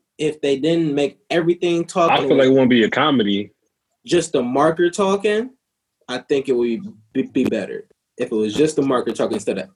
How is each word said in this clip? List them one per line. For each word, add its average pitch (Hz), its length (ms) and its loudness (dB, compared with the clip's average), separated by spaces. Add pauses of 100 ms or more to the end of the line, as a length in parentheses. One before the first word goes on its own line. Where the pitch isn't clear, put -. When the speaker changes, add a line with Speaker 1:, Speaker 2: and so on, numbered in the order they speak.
(180)
Speaker 1:
if 151 220 -4
they 139 180 0
didn't 160 360 0
make 143 240 -2 (120)
everything 170 540 0
talk, 165 260 0
Speaker 2:
I 151 80 4
feel 139 180 2
like 135 120 6
it 131 40 4
won't 131 180 4
be 120 140 4
a 101 60 0
comedy. 107 640 0 (520)
Speaker 1:
just 165 280 -2
the 131 100 0
marker 160 480 0
talking, 208 600 -2 (580)
I 127 100 -8
think 139 300 -2
it 135 40 0
would 120 280 0 (320)
be, 131 100 -2
be 127 220 -2
better - 420 -6 (300)
if 127 160 -6
it - 20 -2
was 107 200 -2
just 151 220 0
the 147 60 0
marker 123 300 -2
talking 117 220 -4
instead 104 240 -4
of - 160 -10